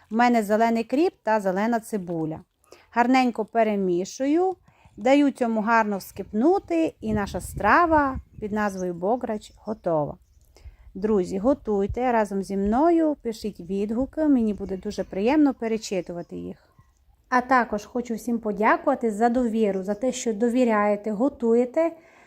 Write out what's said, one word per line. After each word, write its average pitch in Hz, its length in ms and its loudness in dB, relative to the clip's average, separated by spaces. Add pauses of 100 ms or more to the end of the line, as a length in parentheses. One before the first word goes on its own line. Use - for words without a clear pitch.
(120)
У 214 40 -4
мене 240 280 4
зелений 226 400 2
кріп 302 300 0 (100)
та 220 160 2
зелена 208 400 0
цибуля. 170 600 -6 (520)
Гарненько 240 540 2
перемішую, 220 1120 0 (420)
даю 269 340 4
цьому 226 300 -2
гарно 214 360 2
вскипнути, 320 1040 -2
і 214 120 -4
наша 196 280 -4
страва 277 800 2 (200)
під 208 120 -6
назвою 190 420 -2
Бограч 214 640 -4
готова. 160 600 -4 (800)
Друзі, 190 420 0
готуйте 220 760 0
разом 208 320 0
зі 196 140 -6
мною, 302 640 2
пишіть 220 380 -8
відгуки, 214 680 -4
мені 233 260 2
буде 190 240 -8
дуже 196 260 -6
приємно 254 500 2
перечитувати 185 840 -6
їх. 175 220 -12 (720)
А 254 120 2
також 247 440 0
хочу 240 300 -6
всім 233 240 -4
подякувати 233 720 0
за 220 180 2
довіру, 220 540 0
за 202 100 -4
те, 247 180 -2
що 247 220 -4
довіряєте, 214 800 2
готуєте 247 800 0 (360)